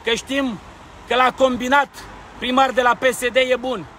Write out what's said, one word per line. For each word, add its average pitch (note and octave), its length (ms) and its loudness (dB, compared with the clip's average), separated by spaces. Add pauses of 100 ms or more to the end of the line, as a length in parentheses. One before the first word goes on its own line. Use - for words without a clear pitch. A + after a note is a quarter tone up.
Că A3+ 100 0
știm C4 460 -4 (480)
că A3+ 80 -2
l-a B3+ 220 2
combinat C4 520 2 (500)
primar B3+ 320 2
de A#3 100 0
la A#3+ 140 2
P - 80 -10 (100)
S - 60 -8
D A#3+ 160 -2
e B3+ 240 2
bun. A#3+ 260 -6 (140)